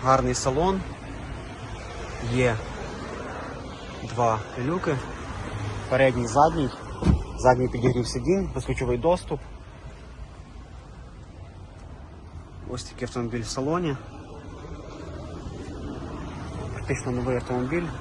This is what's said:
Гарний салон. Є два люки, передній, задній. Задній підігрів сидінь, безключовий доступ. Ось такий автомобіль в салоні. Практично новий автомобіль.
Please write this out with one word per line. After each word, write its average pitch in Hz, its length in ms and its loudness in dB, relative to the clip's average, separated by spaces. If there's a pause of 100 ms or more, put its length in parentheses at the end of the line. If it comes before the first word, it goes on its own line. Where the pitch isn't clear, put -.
Гарний 127 300 6
салон. 165 480 4 (1500)
Є 123 220 6 (1500)
два 113 360 4 (260)
люки, 165 300 2 (920)
передній, 127 380 6
задній. 143 420 8 (680)
Задній 127 300 8
підігрів 120 400 4
сидінь, 156 480 2
безключовий 127 420 0
доступ. 165 420 2 (3250)
Ось 123 140 -4
такий - 240 -6
автомобіль 117 340 -2
в 110 60 -4
салоні. 151 480 2 (2750)
Практично - 380 -2
новий 123 240 2
автомобіль. 127 500 0 (160)